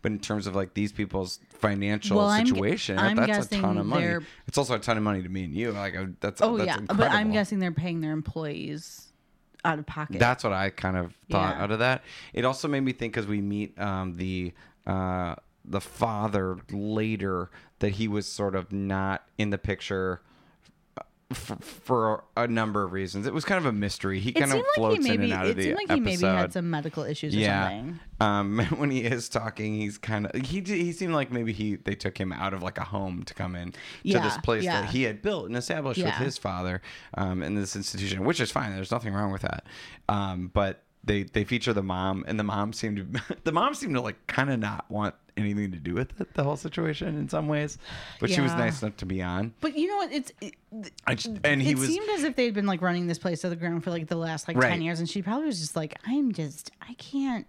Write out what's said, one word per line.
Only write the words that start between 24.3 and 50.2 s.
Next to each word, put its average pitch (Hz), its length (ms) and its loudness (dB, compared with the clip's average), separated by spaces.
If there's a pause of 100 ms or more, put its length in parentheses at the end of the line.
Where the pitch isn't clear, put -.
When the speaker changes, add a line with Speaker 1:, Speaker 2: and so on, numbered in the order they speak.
Speaker 2:
It - 60 -10
Speaker 1:
kind - 100 6
of - 60 2
Speaker 2:
seemed 480 120 4
like 571 100 4
he 110 60 4
Speaker 1:
floats 110 160 6
in 294 80 2
Speaker 2:
maybe, 98 200 4
Speaker 1:
and 98 100 2
out 92 100 0
of - 60 4
Speaker 2:
it - 60 2
Speaker 1:
the 95 80 0
Speaker 2:
seemed - 120 2
like 403 140 -4
he 285 100 4
maybe 185 240 2
had 190 120 6
Speaker 1:
episode. 185 180 2
Speaker 2:
some 170 160 -2
medical 156 340 -2
issues 147 320 -2
or - 20 4
Speaker 1:
Yeah. 98 300 4
Speaker 2:
something. 127 320 -6 (200)
Speaker 1:
Um, 101 380 4
<laughs> 120 200 2
when 143 120 2
he 127 140 0
is 120 240 0
talking, 107 460 -4
he's 104 240 -2
kind 107 280 -2
of, - 200 -2
he 185 160 -2
d-, 180 200 0
he 175 100 2
seemed 170 200 -2
like 135 180 0
maybe 117 220 0
he, 101 240 0
they 101 180 -4
took - 240 -6
him 92 140 -2
out 95 220 -2
of, 90 80 -6
like, 90 160 -4
a 87 60 -4
home 92 400 -4
to - 100 -14
come 90 200 -4
in 87 180 -8
to - 60 -18 (260)
Speaker 2:
Yeah, 190 160 4
Speaker 1:
this - 180 0
place 113 260 2
Speaker 2:
yeah. 165 160 2
Speaker 1:
that - 100 -2
he 131 120 2
had 104 180 0
built 175 260 -2
and 117 100 -4
established 139 420 -2
with 175 80 0
Speaker 2:
Yeah. 101 120 0
Speaker 1:
his 131 200 -2
father, 92 420 -2 (340)
um, 92 280 0
in 85 120 0
this 98 220 -2
institution, 95 480 -4
which 151 160 2
is 113 100 2
fine. 104 240 -2
There's 95 160 -6
nothing 117 220 -2
wrong 101 180 0
with 95 120 -4
that. - 240 -4 (420)
Um, 95 460 0
but 98 300 2 (200)
they, 101 200 2
they 104 200 0
feature 117 300 0
the 101 80 2
mom, 95 440 0
and 107 140 -2
the 104 40 0
mom 104 280 -2
seemed 104 240 -4
to, 98 420 -4
<laughs> - 60 -20
the 160 80 2
mom 240 220 2
seemed 185 220 -4
to, 120 40 2
like, 110 280 -6
kinda 135 280 2
not 104 340 -4
want 104 240 -2 (240)
anything 104 340 0
to 85 60 -8
do 87 160 -4
with 131 260 -2
it, - 140 -6
the 151 100 0
whole 143 120 0
situation 160 600 -4
in 147 120 -4
some 156 200 0
ways. 147 300 -2 (420)
But 117 100 2
she 180 100 6
was 135 120 4
Speaker 2:
Yeah. - 60 0
Speaker 1:
nice 117 240 2
enough 104 160 -4
to 92 80 -6
be 92 160 -2
on. 92 380 -2
Speaker 2:
But 302 160 -2
you 330 120 2
know 415 80 -2
what? 381 160 -2
It's, 277 280 -4